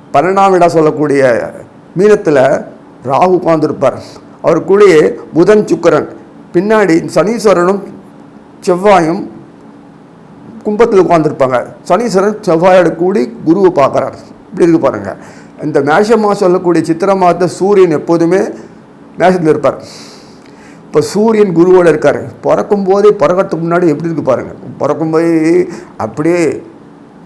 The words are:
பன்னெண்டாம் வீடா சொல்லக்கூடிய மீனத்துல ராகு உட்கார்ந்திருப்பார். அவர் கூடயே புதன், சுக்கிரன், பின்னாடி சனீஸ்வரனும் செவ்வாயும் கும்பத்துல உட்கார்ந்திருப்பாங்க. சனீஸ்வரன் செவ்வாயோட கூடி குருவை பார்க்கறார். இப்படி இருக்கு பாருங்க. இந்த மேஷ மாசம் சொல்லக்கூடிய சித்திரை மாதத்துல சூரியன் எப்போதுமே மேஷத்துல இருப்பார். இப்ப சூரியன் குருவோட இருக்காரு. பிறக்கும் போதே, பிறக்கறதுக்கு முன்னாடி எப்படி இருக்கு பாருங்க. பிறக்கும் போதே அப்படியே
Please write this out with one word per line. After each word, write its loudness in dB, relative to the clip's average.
பன்னெண்டாம் 2
வீடா 4
சொல்லக்கூடிய 0
மீனத்துல 2
ராகு 0
உட்கார்ந்திருப்பார். -2
அவர் 0
கூடயே 4
புதன், 2
சுக்கிரன், 0
பின்னாடி 0
சனீஸ்வரனும் 0
செவ்வாயும் 0
கும்பத்துல 0
உட்கார்ந்திருப்பாங்க. -2
சனீஸ்வரன் 0
செவ்வாயோட 2
கூடி -2
குருவை 2
பார்க்கறார். 0
இப்படி 0
இருக்கு 4
பாருங்க. -4
இந்த -2
மேஷ 2
மாசம் 0
சொல்லக்கூடிய 0
சித்திரை -2
மாதத்துல 2
சூரியன் 2
எப்போதுமே 0
மேஷத்துல 2
இருப்பார். -2
இப்ப -2
சூரியன் 0
குருவோட 4
இருக்காரு. 0
பிறக்கும் -2
போதே, 2
பிறக்கறதுக்கு 0
முன்னாடி 0
எப்படி -2
இருக்கு -6
பாருங்க. -4
பிறக்கும் -4
போதே 0
அப்படியே -4